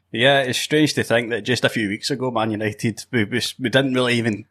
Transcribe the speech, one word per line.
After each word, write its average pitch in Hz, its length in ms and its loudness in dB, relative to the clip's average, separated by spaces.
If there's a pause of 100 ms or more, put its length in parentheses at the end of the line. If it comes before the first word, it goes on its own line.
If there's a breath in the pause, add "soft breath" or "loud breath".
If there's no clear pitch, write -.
(120)
Yeah, 135 300 4
it's 127 160 -4
strange 151 360 2
to 120 80 0
think 117 280 0
that 113 120 -4
just 120 220 0
a 135 40 4
few 110 200 -2
weeks 104 220 -6
ago, 127 200 -4
Man 110 220 0
United, 107 480 -4 (100)
we, 113 140 2
we, 117 160 -2 (180)
we 127 100 -2
didn't 127 260 2
really 123 200 2
even 113 360 -2